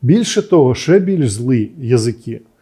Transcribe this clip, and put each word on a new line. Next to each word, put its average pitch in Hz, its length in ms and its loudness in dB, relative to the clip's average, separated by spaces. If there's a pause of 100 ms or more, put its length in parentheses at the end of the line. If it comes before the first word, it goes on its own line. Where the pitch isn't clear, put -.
Більше 202 480 0
того, 135 260 4
ще 175 240 2
більш 175 320 0
злі 113 460 -2
язики 117 640 -4 (200)